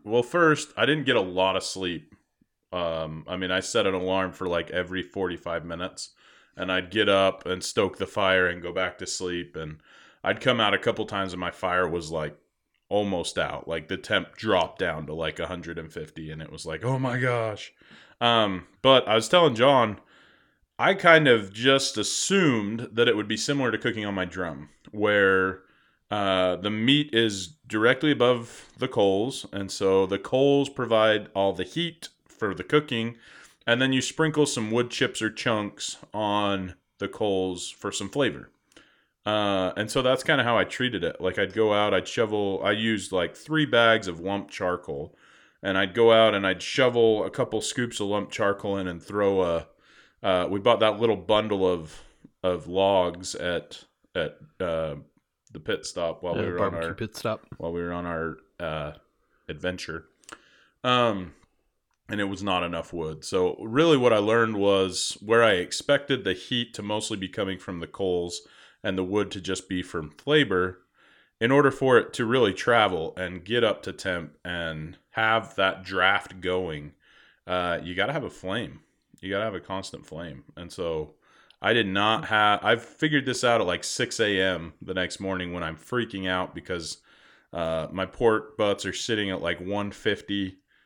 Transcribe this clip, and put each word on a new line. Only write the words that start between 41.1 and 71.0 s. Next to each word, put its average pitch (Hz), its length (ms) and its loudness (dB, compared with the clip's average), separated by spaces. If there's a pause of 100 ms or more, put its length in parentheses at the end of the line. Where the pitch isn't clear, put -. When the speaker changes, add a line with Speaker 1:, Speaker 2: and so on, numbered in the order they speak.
Speaker 1:
Like, 90 180 -2
I'd 95 140 0
go 107 220 4
out, 104 180 2
I'd 95 160 2
shovel, 104 560 0
I 95 60 2
used, 107 420 0
like, 87 240 0
three 151 300 -2
bags 113 400 4
of 85 140 -8
lump 98 300 -6
charcoal, 82 640 -6 (460)
and 95 140 -2
I'd 95 160 0
go 113 200 8
out 110 220 8
and 98 120 0
I'd 92 160 0
shovel 117 600 2
a 92 60 -6
couple 113 300 -4
scoops 120 380 -4
of 104 80 -4
lump 101 240 -2
charcoal 101 480 -2
in 95 80 -4
and 87 160 -8
throw 98 400 2
a, 85 260 0 (540)
uh, 92 260 2
we 98 120 -2
bought 113 200 4
that 107 200 2
little 110 160 2
bundle 101 520 0
of, 82 320 -4 (420)
of 87 260 -2
logs 92 640 2
at, - 500 -6 (300)
at, 85 240 -4 (220)
uh, 80 340 -2 (580)
the - 80 -14
pit - 240 -4
stop 82 380 -6
while 87 140 -2
Speaker 2:
Yeah, 98 60 -2
Speaker 1:
we 87 100 -4
were 87 80 -4
on 98 100 0
Speaker 2:
barbecue 82 180 -4
Speaker 1:
our 85 60 -6
Speaker 2:
pit - 220 -10
stop. - 280 -6 (140)
Speaker 1:
while 85 140 -6
we 85 100 -4
were 85 100 -6
on 87 140 -6
our, 82 320 -6 (220)
uh, 78 320 -6 (560)
adventure. 82 580 -8 (800)
Um, 117 500 0 (760)
and 104 100 -2
it 101 40 0
was 98 180 -6
not 92 200 0
enough 85 320 -6
wood. 78 300 -8
So 90 380 0
really 139 360 4
what 123 160 6
I 107 40 6
learned 110 380 2
was 98 640 2
where 113 240 4
I 110 80 6
expected 113 720 0
the 95 80 0
heat 120 420 -6
to 107 80 -12
mostly 107 360 -4
be 92 100 -6
coming 98 300 -6
from 90 220 -10
the 82 60 -10
coals 87 540 -2 (420)
and 95 140 -2
the 92 80 0
wood 98 280 -2
to 101 80 -10
just 90 280 -6
be 90 140 -4
from 80 280 -10
flavor, 98 760 0 (540)